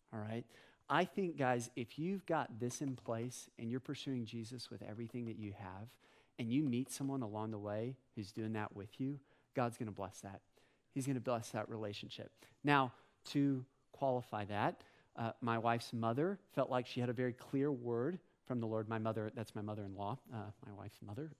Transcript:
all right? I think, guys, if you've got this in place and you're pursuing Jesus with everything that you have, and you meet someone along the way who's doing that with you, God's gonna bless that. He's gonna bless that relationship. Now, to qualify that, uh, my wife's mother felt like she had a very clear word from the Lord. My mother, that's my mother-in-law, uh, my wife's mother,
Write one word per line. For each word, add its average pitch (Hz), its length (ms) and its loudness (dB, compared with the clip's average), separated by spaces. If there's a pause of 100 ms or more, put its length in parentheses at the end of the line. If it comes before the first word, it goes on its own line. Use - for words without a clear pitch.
(120)
all 113 80 -4
right? 110 240 -4 (440)
I 151 160 8
think, 185 320 0
guys, 127 400 4
if 120 220 -6
you've 180 300 -2
got 135 320 0
this 120 240 -2
in 135 120 0
place 120 640 -4
and 113 140 -4
you're 127 80 0
pursuing 131 440 -4
Jesus 113 460 -8
with 107 140 -10
everything 113 420 -6
that 113 100 -6
you 104 220 -6
have, 98 300 -8 (500)
and 117 140 0
you 135 100 6
meet 131 300 2
someone 139 320 -2
along 107 260 -2
the 110 80 -2
way 107 380 -2 (200)
who's 101 160 -4
doing 110 220 -2
that 107 220 -2
with 98 240 -10
you, 139 200 -2 (360)
God's 120 240 2
gonna 110 120 -2
bless 95 300 -6
that. 98 200 -10 (500)
He's 131 160 -2
gonna 135 120 2
bless 117 300 0
that 113 200 -2
relationship. 107 640 -6 (320)
Now, 139 300 8 (380)
to 139 340 4 (280)
qualify 120 520 0
that, 104 380 2 (320)
uh, 113 160 0 (100)
my 117 160 4
wife's 117 340 2
mother 120 460 2 (140)
felt - 180 2
like 127 160 2
she - 140 -6
had 123 100 2
a 127 40 2
very 123 200 0
clear 139 380 2
word 120 480 0 (260)
from 127 140 0
the 113 80 0
Lord. 110 200 0
My 110 120 0
mother, 110 340 0
that's - 220 -6
my 107 80 -4
mother-in-law, 104 560 -4 (120)
uh, 123 60 -6 (300)
my 104 60 -12
wife's 101 280 -14
mother, 127 380 -8